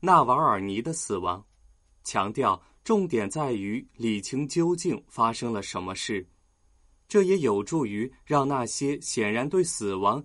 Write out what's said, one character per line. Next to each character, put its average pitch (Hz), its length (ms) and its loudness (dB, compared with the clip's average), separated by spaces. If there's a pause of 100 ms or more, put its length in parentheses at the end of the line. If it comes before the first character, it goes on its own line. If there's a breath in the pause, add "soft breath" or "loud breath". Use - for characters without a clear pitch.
纳 170 220 8
瓦 123 120 4
尔 135 260 2
尼 98 220 -4
的 160 100 -4
死 - 240 -4
亡， 90 260 -4 (600)
强 101 260 -2
调 107 320 0 (220 soft breath)
重 202 240 2
点 104 220 0
在 143 240 -2
于 104 280 -4 (140)
理 110 240 -2
清 135 260 -4
究 170 300 0
竟 170 320 -4
发 113 240 0
生 117 180 -4
了 101 120 -2
什 90 200 -6
么 95 120 -6
事。 95 340 -6 (800)
这 208 140 4
也 190 160 4
有 107 260 2
助 156 220 -2
于 107 260 -4 (100)
让 143 240 0
那 135 200 -2
些 143 340 -4
显 107 320 -2
然 123 160 -2
对 185 160 2
死 101 300 -4
亡 104 300 0